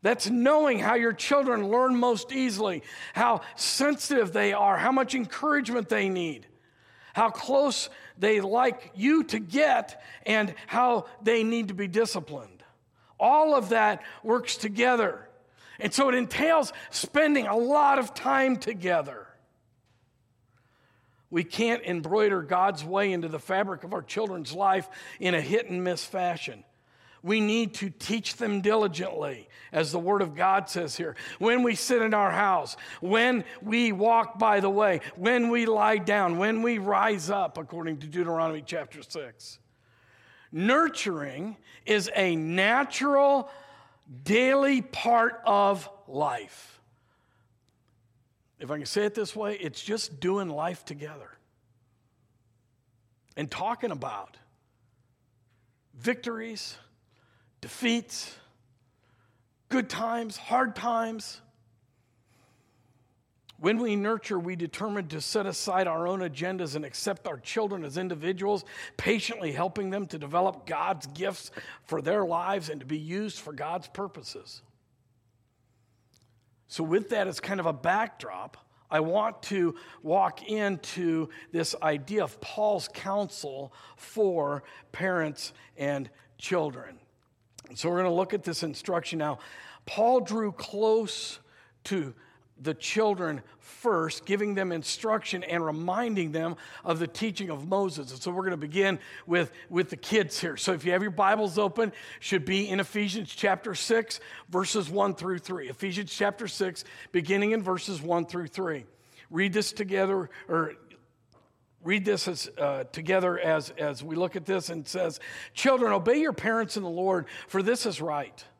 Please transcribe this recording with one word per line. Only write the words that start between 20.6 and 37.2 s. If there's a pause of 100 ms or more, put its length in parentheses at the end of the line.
We
can't
embroider
God's
way
into
the
fabric
of
our
children's
life (320)
in
a
hit
and
miss
fashion. (560)
We
need
to
teach
them
diligently, (240)
as
the
Word
of
God
says
here. (240)
When
we
sit
in
our
house, (240)
when (160)
we
walk
by
the
way, (160)
when
we
lie
down,
when
we
rise